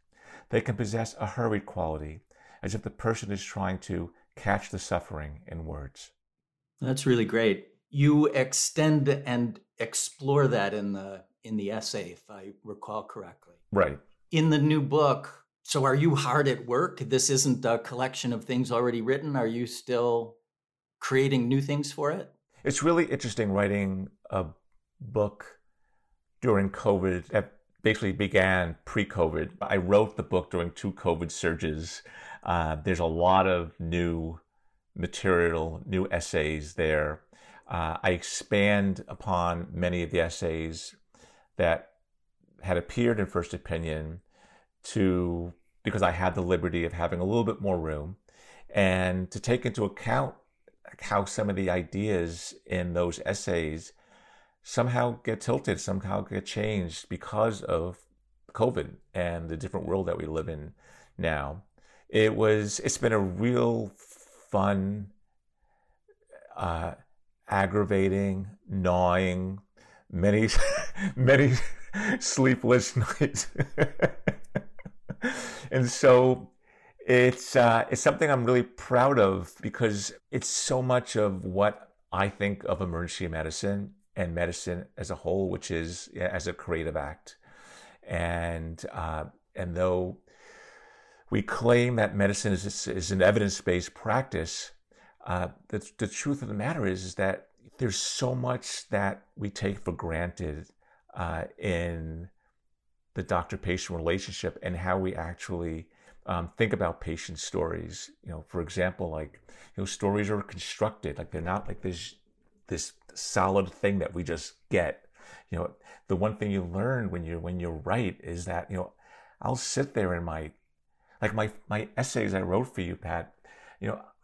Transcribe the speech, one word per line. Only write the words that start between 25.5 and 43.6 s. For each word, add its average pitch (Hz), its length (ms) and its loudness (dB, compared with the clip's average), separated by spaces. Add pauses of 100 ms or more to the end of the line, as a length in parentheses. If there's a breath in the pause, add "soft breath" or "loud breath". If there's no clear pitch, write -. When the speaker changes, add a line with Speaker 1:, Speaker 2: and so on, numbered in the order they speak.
Speaker 1:
during 98 300 4
covid 92 560 2
that - 260 0 (300)
basically 107 300 2
began 92 720 2
pre-covid. 82 640 0 (100)
I - 160 0
wrote 101 400 4
the - 60 -4
book - 280 0
during 85 220 -2
two 98 200 -6
covid 82 380 -2
surges. 82 720 -4 (400 loud breath)
Uh, 82 400 0
there's 87 160 0
a 85 60 0
lot 90 420 6
of 87 320 0
new 82 600 -2 (560)
material, 85 920 0
new 92 240 0
essays 78 640 -2
there. 78 480 0 (460 loud breath)
Uh, 82 340 -4
I 92 80 2
expand 101 960 2
upon 87 640 -2
many 87 300 0
of 80 80 -4
the 90 100 0
essays 82 760 -4 (600 soft breath)
that 82 340 0 (720)
had 92 140 0
appeared 117 440 0
in 92 60 0
First 90 280 -4
Opinion 82 680 -6 (640 soft breath)